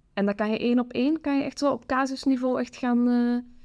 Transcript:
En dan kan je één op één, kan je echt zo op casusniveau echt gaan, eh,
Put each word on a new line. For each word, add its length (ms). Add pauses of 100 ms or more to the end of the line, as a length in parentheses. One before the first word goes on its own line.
(120)
En 120
dan 100
kan 160
je 80
één 200
op 140
één, 280
kan 180
je 60
echt 140
zo 140
op 140
casusniveau 760
echt 160
gaan, 320
eh, 300 (260)